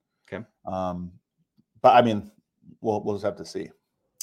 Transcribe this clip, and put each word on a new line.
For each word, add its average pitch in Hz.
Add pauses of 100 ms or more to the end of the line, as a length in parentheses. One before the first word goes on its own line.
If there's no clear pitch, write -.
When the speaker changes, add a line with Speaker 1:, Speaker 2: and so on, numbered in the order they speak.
(280)
Speaker 1:
Okay. 98 (220)
Speaker 2:
Um, 90 (680)
but, 120
I 123
mean, 107 (520)
we'll, 104
we'll 107
just 98
have 98
to 82
see. - (540)